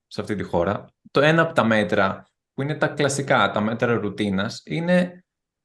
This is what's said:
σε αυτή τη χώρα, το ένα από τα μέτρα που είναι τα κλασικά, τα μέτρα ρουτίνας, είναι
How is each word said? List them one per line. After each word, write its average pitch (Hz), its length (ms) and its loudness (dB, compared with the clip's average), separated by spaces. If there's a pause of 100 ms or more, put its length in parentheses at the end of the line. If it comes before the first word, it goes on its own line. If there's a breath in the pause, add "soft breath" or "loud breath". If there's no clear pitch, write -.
σε - 140 -10
αυτή 101 140 -4
τη 92 80 -8
χώρα, 92 420 -2 (260)
το 139 100 2
ένα 160 200 4
από 160 120 0
τα 117 100 2
μέτρα 104 600 2 (300)
που - 80 -8
είναι 147 140 -4
τα 151 120 -2
κλασικά, 135 640 0
τα 107 100 0
μέτρα 117 320 0
ρουτίνας, 101 720 -4
είναι 175 580 -2 (420)